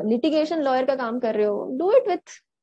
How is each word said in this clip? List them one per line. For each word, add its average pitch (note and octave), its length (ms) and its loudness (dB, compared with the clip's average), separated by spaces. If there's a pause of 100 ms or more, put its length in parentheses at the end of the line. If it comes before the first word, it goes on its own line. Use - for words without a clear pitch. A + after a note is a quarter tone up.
litigation D#4 580 0
lawyer C4 220 2
का C4 120 0
काम B3 240 -4
कर A3 140 -2
रहे G#3 120 2
हो, G#3 260 -4
do E4+ 220 0
it C5 140 6
with F4+ 200 -4 (340)